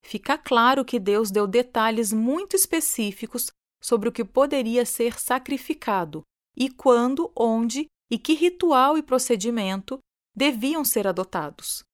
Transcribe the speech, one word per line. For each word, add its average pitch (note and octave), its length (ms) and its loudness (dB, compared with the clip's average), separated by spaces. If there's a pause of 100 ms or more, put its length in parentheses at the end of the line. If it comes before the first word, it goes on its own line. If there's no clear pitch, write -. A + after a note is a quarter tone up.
fica C4+ 320 -4
claro B3+ 480 2
que A#3+ 140 -2
Deus G3+ 320 0
deu G#3 160 2
detalhes A3+ 640 0
muito C#4+ 420 -2
específicos A#3 920 -2 (340)
sobre A#3 260 0
o A#3 40 0
que A#3 120 -6
poderia B3 640 0
ser A#3 340 -2
sacrificado A3+ 1000 -4 (380)
e F3 120 -2
quando, B3+ 640 2
onde A#3 500 0 (240)
e A#3 80 -2
que D4+ 160 0
ritual D#4 640 4
e D4+ 60 -2
procedimento A#3 960 -2 (360)
deviam C#4 480 0
ser G#3 220 0
adotados. F3+ 760 -6 (100)